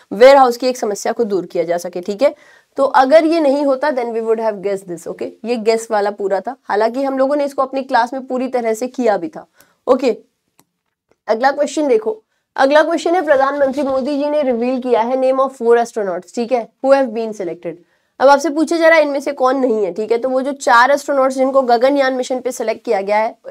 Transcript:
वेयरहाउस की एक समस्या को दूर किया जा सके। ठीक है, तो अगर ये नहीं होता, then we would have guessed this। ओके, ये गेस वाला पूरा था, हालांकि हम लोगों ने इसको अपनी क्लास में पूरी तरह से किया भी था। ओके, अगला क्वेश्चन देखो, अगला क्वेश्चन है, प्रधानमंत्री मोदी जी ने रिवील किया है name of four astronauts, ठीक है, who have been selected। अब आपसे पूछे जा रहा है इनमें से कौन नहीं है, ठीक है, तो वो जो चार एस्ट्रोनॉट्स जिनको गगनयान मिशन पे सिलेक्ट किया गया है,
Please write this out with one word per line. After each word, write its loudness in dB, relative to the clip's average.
वेयरहाउस 8
की -2
एक -2
समस्या -4
को -2
दूर -2
किया -4
जा -2
सके। -10
ठीक -6
है, 2
तो 0
अगर 4
ये 2
नहीं 2
होता, 0
then -4
we -4
would 0
have -4
guessed -6
this। -12
ओके, -10
ये -2
गेस -2
वाला 0
पूरा 0
था, -8
हालांकि -2
हम -2
लोगों 0
ने 0
इसको -4
अपनी -4
क्लास 0
में -8
पूरी -4
तरह -2
से -6
किया 0
भी -8
था। -18
ओके, 2
अगला 0
क्वेश्चन -2
देखो, -2
अगला 4
क्वेश्चन -2
है, 0
प्रधानमंत्री 0
मोदी -2
जी -2
ने 0
रिवील -2
किया 0
है -2
name 0
of -2
four 4
astronauts, -8
ठीक -6
है, -2
who 6
have 0
been -6
selected। -8
अब 4
आपसे 4
पूछे -2
जा 2
रहा 6
है 6
इनमें -2
से -6
कौन 0
नहीं 0
है, -4
ठीक -4
है, 2
तो -4
वो -2
जो -4
चार 4
एस्ट्रोनॉट्स 0
जिनको 0
गगनयान 2
मिशन -6
पे -6
सिलेक्ट -6
किया 0
गया -2
है, -4